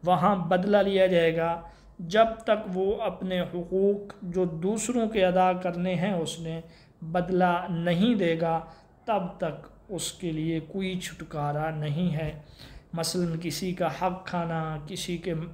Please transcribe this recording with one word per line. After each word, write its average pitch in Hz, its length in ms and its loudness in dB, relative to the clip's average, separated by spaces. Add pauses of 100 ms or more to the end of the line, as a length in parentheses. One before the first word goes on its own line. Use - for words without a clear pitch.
وہاں 180 320 4
بدلہ 185 420 4
لیا 196 280 6
جائے 170 320 4
گا، 170 240 0 (380)
جب 202 260 6 (180)
تک 202 340 0
وہ 196 240 0
اپنے 185 400 -2
حقوق 185 800 0
جو 185 240 0
دوسروں 214 640 0
کے 202 160 4
ادا 185 280 4
کرنے 180 420 -2
ہیں 190 180 0
اس 165 260 -4
نے 165 220 -6 (400)
بدلہ 180 680 2
نہیں 175 460 2
دے 165 260 2
گا، 165 240 0 (400)
تب 196 320 -2
تک 156 300 -6 (220)
اس 170 220 -6
کے 175 200 -6
لیے 160 280 -2
کوئی 185 400 -6
چھٹکارا 151 720 -4
نہیں 151 460 -2
ہے۔ 156 240 -4 (540)
مثلاً 165 480 -2
کسی 175 320 -4
کا 180 140 0 (140)
حق 180 260 -2
کھانا، 165 500 -4 (100)
کسی - 300 -6
کے 170 160 -4 (200)